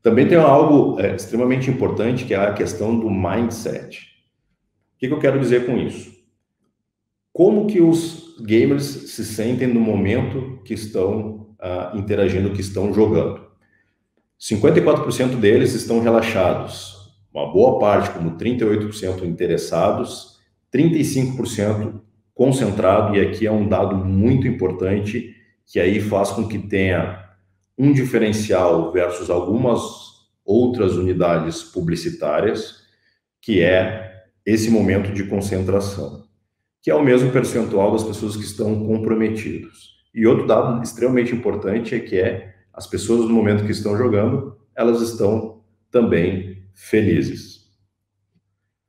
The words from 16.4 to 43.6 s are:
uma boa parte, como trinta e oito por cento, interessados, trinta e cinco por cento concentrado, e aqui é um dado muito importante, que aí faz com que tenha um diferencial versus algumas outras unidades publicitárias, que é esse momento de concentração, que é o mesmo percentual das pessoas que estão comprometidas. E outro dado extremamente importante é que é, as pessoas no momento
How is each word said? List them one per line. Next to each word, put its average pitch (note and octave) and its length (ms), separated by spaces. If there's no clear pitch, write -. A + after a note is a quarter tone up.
uma D2 220
boa G#2+ 260
parte, G2+ 300
como E2 280
trinta A2+ 280
e - 20
oito G#2 200
por - 80
cento, F#2 280
interessados, E2+ 1160
trinta D#3+ 260
e C#3+ 80
cinco - 320
por A2+ 100
cento G#2 540
concentrado, G#2 840
e G2 60
aqui G2+ 240
é G#2+ 60
um G2+ 180
dado F#2+ 260
muito G#2 520
importante, G2 880
que - 140
aí G2+ 220
faz G2+ 300
com A2 160
que G#2 100
tenha F#2 640
um C#3 160
diferencial G2+ 1000
versus F2+ 380
algumas G#2 520
outras G#2 540
unidades E2+ 680
publicitárias, E2+ 1160
que F#2+ 220
é F#2 640
esse A2 240
momento G2 440
de G2+ 100
concentração, G2 1040
que D#3 100
é D3+ 40
o D3+ 80
mesmo B2+ 280
percentual G#2+ 600
das A2 120
pessoas G#2+ 320
que G#2 80
estão G#2+ 420
comprometidas. A2 1080
E A2+ 140
outro - 180
dado A2+ 380
extremamente A#2+ 500
importante A2 600
é A2+ 40
que F#2 200
é, - 360
as - 120
pessoas A2 360
no A2+ 120
momento G#2 320